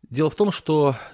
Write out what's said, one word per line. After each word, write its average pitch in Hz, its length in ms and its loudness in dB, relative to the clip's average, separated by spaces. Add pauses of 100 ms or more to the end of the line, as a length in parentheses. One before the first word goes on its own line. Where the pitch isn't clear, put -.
(100)
Дело 147 200 -2
в - 60 -10
том, 208 160 2
что 147 420 0 (200)